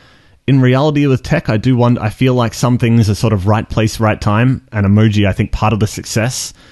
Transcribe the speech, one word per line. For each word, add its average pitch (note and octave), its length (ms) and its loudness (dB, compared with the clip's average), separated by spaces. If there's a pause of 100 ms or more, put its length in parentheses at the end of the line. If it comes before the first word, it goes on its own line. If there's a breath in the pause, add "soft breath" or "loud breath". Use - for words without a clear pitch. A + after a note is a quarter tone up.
(460 soft breath)
In C3+ 160 4
reality C#3+ 440 2
with C3 160 0
tech, - 280 -4
I A2 80 0
do B2+ 180 0
wonder, A#2+ 240 2
I A2 80 -4
feel C3 240 0
like A#2+ 220 -2
some B2 240 0
things A#2 320 2
are G2+ 40 0
sort - 200 0
of F#2+ 120 -2
right G#2+ 220 0
place, A2 320 -2
right G#2+ 180 0
time, A#2 540 0
and G2+ 140 -2
emoji, G#2 420 2
I F#2 40 0
think - 200 -4
part A2 220 -2
of G2 60 -4
the A2 60 0
success - 680 -6 (180 soft breath)